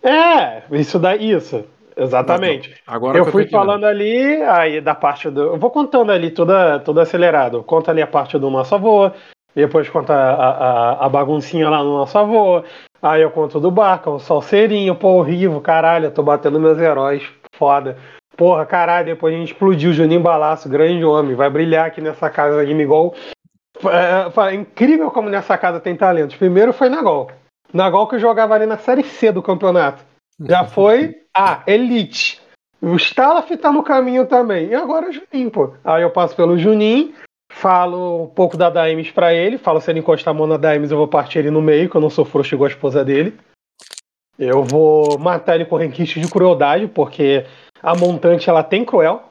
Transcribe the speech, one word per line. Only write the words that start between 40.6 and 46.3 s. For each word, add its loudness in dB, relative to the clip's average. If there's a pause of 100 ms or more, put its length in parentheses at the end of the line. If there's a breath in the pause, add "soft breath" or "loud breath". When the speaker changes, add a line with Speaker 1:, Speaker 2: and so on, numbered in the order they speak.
Speaker 1:
eu -2
vou 0
partir -2
ele -2
no 0
meio, 2
que -2
eu 2
não 0
sou 0
frouxo -2
igual 0
a -2
esposa -2
dele." -2 (1000)
Eu 0
vou 2
matar -2
ele -2
com -6
requinte -6
de -6